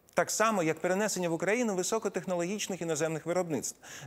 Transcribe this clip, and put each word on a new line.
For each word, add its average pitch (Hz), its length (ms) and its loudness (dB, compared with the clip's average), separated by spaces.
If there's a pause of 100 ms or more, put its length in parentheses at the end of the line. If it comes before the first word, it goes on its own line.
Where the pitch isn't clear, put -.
(140)
Так 170 160 4
само, 214 320 2
як 156 180 2
перенесення 185 480 0
в 165 40 2
Україну 202 420 2
високотехнологічних 185 1080 -2
іноземних 160 440 0
виробництв, 170 520 -2 (280)